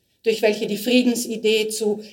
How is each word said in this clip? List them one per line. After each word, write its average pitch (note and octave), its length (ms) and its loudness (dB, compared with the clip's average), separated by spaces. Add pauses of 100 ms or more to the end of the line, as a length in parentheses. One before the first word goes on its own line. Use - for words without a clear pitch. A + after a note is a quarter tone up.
(220)
durch - 200 0
welche G#3+ 240 0
die G3+ 100 -4
Friedensidee A3+ 920 0
zu G#3 320 -2 (120)